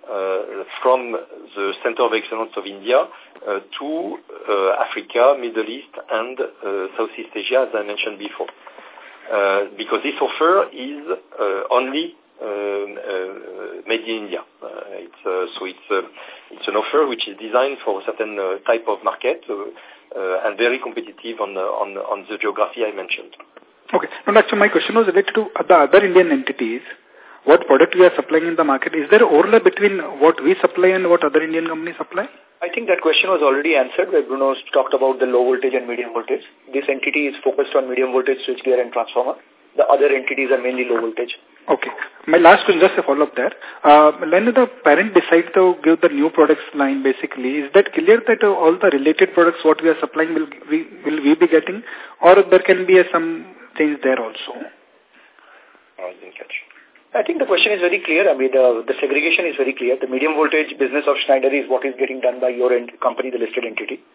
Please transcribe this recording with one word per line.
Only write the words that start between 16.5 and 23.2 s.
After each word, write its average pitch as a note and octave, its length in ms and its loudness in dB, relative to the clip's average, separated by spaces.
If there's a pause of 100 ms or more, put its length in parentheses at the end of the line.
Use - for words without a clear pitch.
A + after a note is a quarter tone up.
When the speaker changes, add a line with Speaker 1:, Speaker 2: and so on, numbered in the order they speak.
Speaker 1:
it's - 160 -12
an G2 80 -6
offer C#3+ 320 -2
which A#2 220 -6
is G2 100 -16
designed B2 460 -2
for G2 160 -4
a - 40 -20
certain, G#2+ 360 -8
uh, F#2+ 260 -4
type A#2 220 -2
of G#2+ 160 -6
market, B2 440 -4
uh, A#2 60 -6 (640)
uh, F#2+ 280 -4
and G2+ 120 -4
very A#2+ 240 0
competitive A2+ 560 -12
on, G2+ 180 -8
uh, F#2+ 40 -6
on, G2 380 -6
on G2+ 300 -8
the G#2 100 -10
geography G#2 440 -4
I G#2+ 140 -4
mentioned. F#2+ 400 -12 (560)